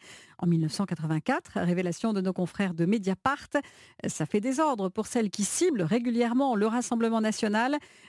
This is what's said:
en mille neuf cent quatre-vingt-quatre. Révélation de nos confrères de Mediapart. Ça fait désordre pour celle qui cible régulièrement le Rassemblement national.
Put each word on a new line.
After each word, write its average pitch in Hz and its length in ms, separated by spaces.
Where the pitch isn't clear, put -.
en 180 100
mille 165 140
neuf 156 100
cent 202 120
quatre-vingt-quatre. 160 720
Révélation 180 380
de 190 80
nos 185 100
confrères 185 420
de 165 120
Mediapart. 202 640
Ça - 200
fait 208 140
désordre 254 480
pour 202 180
celle 220 240
qui 202 140
cible 330 380
régulièrement 240 720
le 208 100
Rassemblement 226 540
national. 220 560